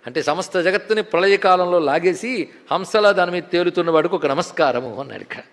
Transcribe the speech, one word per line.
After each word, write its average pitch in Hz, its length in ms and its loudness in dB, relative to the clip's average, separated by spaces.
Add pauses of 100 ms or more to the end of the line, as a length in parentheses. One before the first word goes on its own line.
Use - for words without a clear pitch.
అంటే 131 160 -4
సమస్త 175 380 -2
జగత్తుని 196 420 0
ప్రళయకాలంలో 185 760 2
లాగేసి 170 720 -2 (220)
హంసలా 202 400 2
దాని 180 200 2
మీద 175 200 -4
తేలుతున్న 175 380 0
వాడికి 160 260 2
ఒక 151 100 -2
నమస్కారము 131 760 -2
అన్నాడు 135 220 -12
ఇక్కడ. - 200 -16 (120)